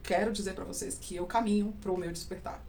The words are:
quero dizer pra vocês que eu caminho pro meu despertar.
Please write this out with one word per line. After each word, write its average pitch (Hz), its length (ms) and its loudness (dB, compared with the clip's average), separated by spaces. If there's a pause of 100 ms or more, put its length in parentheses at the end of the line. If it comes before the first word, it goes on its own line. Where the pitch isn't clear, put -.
quero 208 300 4
dizer 196 220 -2
pra - 100 -6
vocês - 360 -4
que - 160 -8
eu 175 100 -2
caminho 208 540 4
pro 185 160 0
meu 170 160 0
despertar. - 560 -8